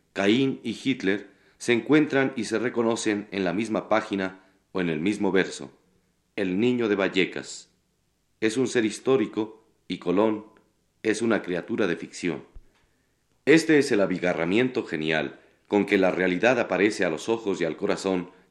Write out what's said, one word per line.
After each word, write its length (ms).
Caín 500
y 220
Hitler, 460
se 160
encuentran 640
y 80
se 140
reconocen 720
en 140
la 100
misma 340
página 560
O 80
en 80
el 120
mismo 320
verso, 400
el 240
niño 280
de 60
Vallecas 760
es 160
un 120
ser 160
histórico 800
y 100
Colón 480
es 200
una 200
criatura 440
de 100
ficción. 480
Este 320
es 140
el 80
abigarramiento 840
genial 560
con 200
que 120
la 120
realidad 500
aparece 440
a 60
los 180
ojos 320
y 40
al 120
corazón 540